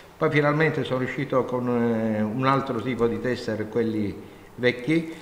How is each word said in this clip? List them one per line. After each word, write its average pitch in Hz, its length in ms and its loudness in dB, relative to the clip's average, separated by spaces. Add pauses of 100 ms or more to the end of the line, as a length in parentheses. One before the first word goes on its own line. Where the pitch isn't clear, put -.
(180)
Poi 156 120 2
finalmente 147 540 2
sono 127 160 -2
riuscito 127 460 0
con, 123 220 -2
eh, 113 540 2
un 107 240 0
altro 131 360 2
tipo 117 260 0
di 107 140 -2
tester, 110 480 -4
quelli 107 440 0 (420)
vecchi, 127 680 0